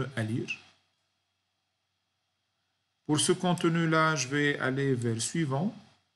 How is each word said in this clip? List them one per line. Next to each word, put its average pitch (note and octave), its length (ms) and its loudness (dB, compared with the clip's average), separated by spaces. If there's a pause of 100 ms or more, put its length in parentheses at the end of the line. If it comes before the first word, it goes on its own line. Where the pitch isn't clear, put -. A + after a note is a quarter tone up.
(160)
à A2+ 80 -2
lire. A2 260 -4 (2500)
Pour D3+ 140 2
ce - 140 2
contenu-là, E3 840 2
je B2+ 140 -4
vais C#3+ 280 0
aller C3+ 380 0
vers A#2 260 -2
suivant D#3+ 540 -2 (400)